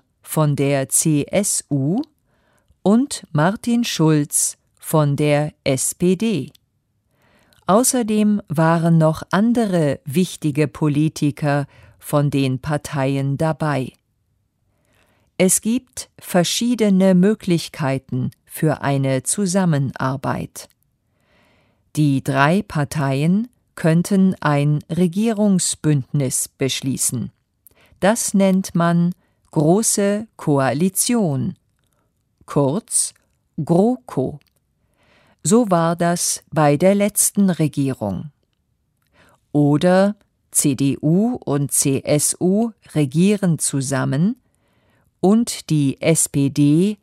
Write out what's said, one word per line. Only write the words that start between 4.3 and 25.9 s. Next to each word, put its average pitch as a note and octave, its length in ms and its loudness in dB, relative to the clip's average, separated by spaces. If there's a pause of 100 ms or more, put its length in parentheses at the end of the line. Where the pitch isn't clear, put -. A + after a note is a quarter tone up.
von D3 400 0
der D3+ 360 0 (120)
S - 300 -2
P F3+ 220 0
D. F#3+ 360 -4 (1120)
Außerdem G#3+ 840 2
waren E3 500 2
noch D#3 320 2
andere F#3+ 720 0
wichtige D3+ 640 -2
Politiker D3 1000 -2 (320)
von D3 320 -2
den C3 300 0
Parteien C#3 760 -4
dabei. D3+ 560 -4 (1500)
Es F#3 220 2
gibt - 580 -6
verschiedene F#3+ 960 2
Möglichkeiten C#3 1160 0 (140)
für - 380 -2
eine C3+ 400 0
Zusammenarbeit. C#3 1500 -2 (1300)
Die C#3+ 280 2
drei D3 380 2
Parteien D3+ 840 -2 (280)
könnten F#3 640 2
ein D3 400 0 (100)
Regierungsbündnis F3 1600 -2